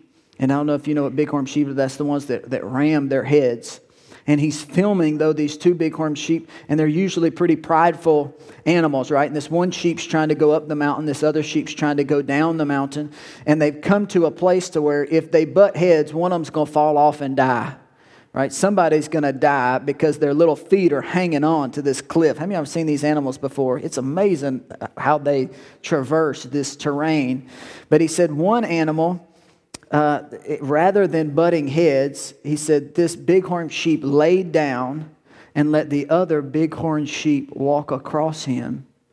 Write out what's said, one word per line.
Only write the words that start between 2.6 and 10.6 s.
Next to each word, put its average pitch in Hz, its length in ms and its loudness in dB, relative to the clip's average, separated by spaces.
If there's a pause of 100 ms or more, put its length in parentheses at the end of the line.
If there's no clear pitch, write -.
ram 139 460 0
their 131 140 0
heads. 127 560 0 (460)
And 147 140 4
he's 147 240 -2
filming, 175 540 2
though, 156 160 2
these 147 240 -2
two 180 180 2
bighorn 156 400 -2
sheep, 165 340 -4 (200)
and 151 100 0
they're 156 80 2
usually 170 420 0
pretty 165 280 2
prideful 160 760 2 (320)
animals, 151 460 2
right? 143 160 2
And 147 80 -6
this 147 160 -6
one 175 180 0
sheep's - 360 -4
trying 156 240 0
to 151 60 2
go 147 160 4
up 151 180 0